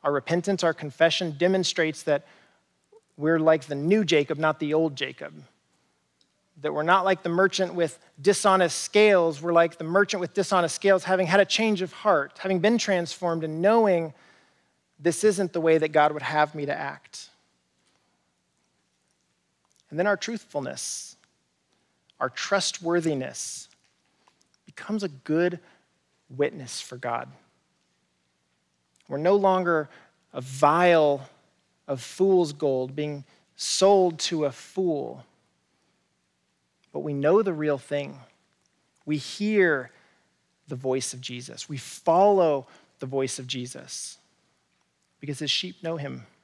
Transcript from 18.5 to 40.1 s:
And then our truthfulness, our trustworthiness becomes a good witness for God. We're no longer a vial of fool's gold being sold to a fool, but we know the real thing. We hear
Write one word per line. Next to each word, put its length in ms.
And 80
then 80
our 120
truthfulness, 1000
our 100
trustworthiness 1400
becomes 280
a 60
good 500
witness 520
for 160
God. 300
We're 100
no 180
longer 540
a 80
vial 880
of 140
fool's 520
gold 420
being 300
sold 600
to 260
a 60
fool, 760
but 80
we 120
know 280
the 120
real 240
thing. 400
We 120
hear 720